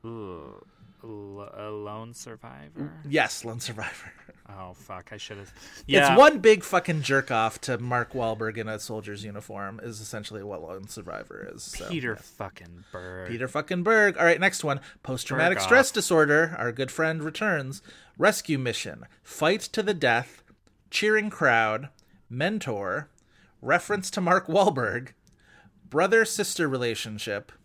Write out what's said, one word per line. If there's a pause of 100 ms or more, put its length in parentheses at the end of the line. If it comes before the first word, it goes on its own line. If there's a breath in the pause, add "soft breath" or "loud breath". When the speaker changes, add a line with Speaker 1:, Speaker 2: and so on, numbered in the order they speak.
Speaker 1:
Ooh. (380)
L-,
a
lone
survivor? (160)
Speaker 2:
Yes,
lone
survivor.
<laughs> (380)
Speaker 1:
Oh,
fuck.
I
should
have. (240 loud breath)
Speaker 2:
It's
Speaker 1:
Yeah.
Speaker 2:
one
big
fucking
jerk
off
to
Mark
Wahlberg
in
a
soldier's
uniform
is
essentially
what
Lone
Survivor
is.
So,
Speaker 1:
Peter
Speaker 2:
yeah.
Speaker 1:
fucking
Berg.
Speaker 2:
Peter
fucking
Berg.
All
right,
next
one. (220 loud breath)
Post-traumatic
Speaker 1:
Berg
Speaker 2:
stress
Speaker 1:
off.
Speaker 2:
disorder.
Our
good
friend
returns. (360 loud breath)
Rescue
mission. (180 soft breath)
Fight
to
the
death. (460)
Cheering
crowd. (420 soft breath)
Mentor. (520 soft breath)
Reference
to
Mark
Wahlberg. (800 soft breath)
Brother-sister
relationship. (120)